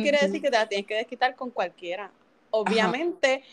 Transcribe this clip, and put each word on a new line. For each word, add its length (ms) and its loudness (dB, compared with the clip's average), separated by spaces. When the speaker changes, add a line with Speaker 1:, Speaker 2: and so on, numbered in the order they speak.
Speaker 1:
quiere 180 4
Speaker 2:
Ujú. 80 4
Speaker 1:
decir 140 -2
que 100 0
te 60 4
la 120 2
tienes 160 -4
que 100 -6
desquitar 400 -2
con 140 -10
cualquiera. 560 -6
Speaker 2:
Ajá. 80 -18
Speaker 1:
Obviamente, 880 0